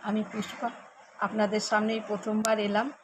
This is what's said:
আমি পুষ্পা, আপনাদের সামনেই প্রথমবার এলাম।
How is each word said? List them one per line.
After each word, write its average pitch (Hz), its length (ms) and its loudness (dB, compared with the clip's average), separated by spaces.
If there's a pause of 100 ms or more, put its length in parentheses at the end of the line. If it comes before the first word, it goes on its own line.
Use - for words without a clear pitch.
আমি 214 140 2 (100)
পুষ্পা, 220 360 -6 (580)
আপনাদের 214 440 2
সামনেই 220 380 2
প্রথমবার 214 480 2 (120)
এলাম। 214 180 2 (180)